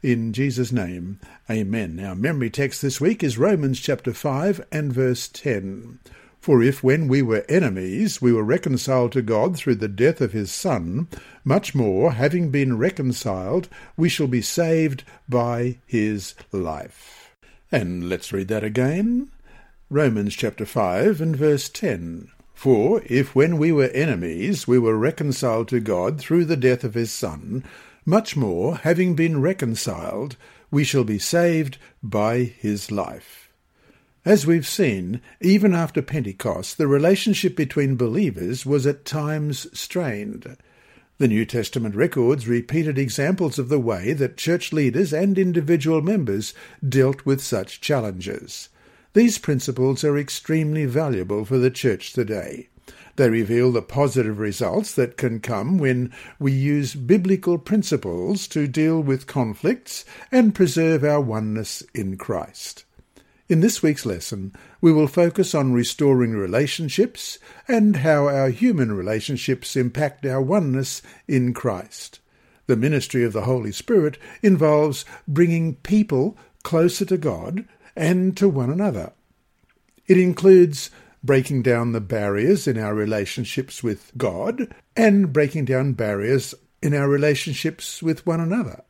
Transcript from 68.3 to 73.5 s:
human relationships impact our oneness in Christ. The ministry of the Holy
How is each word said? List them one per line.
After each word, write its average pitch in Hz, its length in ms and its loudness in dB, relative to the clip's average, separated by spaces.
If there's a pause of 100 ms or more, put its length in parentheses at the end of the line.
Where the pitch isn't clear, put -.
human 123 420 2
relationships 110 800 -4
impact 135 520 -2
our 135 160 -2
oneness 135 580 -2 (260)
in 123 280 2
Christ. - 640 -8 (460)
The 127 100 4
ministry 127 480 0
of 113 80 0
the 104 140 -2
Holy 120 260 -2